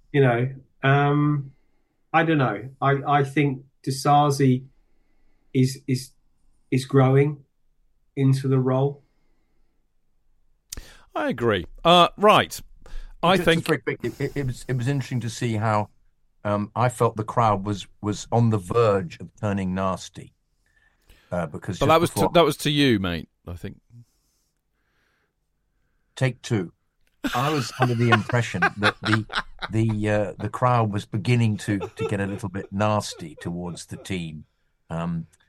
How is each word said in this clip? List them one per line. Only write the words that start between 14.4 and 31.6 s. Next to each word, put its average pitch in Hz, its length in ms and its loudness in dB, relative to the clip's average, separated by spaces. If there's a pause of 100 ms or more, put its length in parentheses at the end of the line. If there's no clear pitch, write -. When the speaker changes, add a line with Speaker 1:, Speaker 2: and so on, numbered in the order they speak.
Speaker 3:
was, 123 220 -8
it 131 80 -2
was 120 100 -2
interesting 135 340 -2
to 113 100 -6
see 117 240 -4
how, 107 340 0 (560)
um, 104 320 -2
I 120 140 2
felt 117 260 0
the 110 80 -6
crowd 104 420 0
was, 104 220 -6 (120)
was 104 300 -6
on 117 200 4
the 110 80 0
verge 92 600 0
of 87 120 -16 (100)
turning 98 340 -2
nasty, - 580 -6 (1000)
uh, 87 140 -2
because 87 340 -8
Speaker 2:
But 139 60 2
Speaker 3:
just - 20 2
Speaker 2:
that 160 120 6
was 170 100 0
Speaker 3:
before - 180 0
Speaker 2:
to, - 60 -4
that 170 100 6
was 147 140 0
to 156 120 -2
you, 139 300 4
mate, 87 280 -4 (200)
I 87 60 -10
think. - 260 -14 (2250)
Speaker 3:
Take 131 280 -2
two. 95 300 -2 (600)
I 135 160 0
was 156 300 -2
under 123 160 2
the 117 140 2
impression 117 500 0 (160)
that 104 260 0
the, 110 240 0 (460)
the, 107 360 0
uh, 104 300 0
the 104 100 -6
crowd 117 440 2
was 101 120 -4
beginning 113 540 0
to, 101 200 -2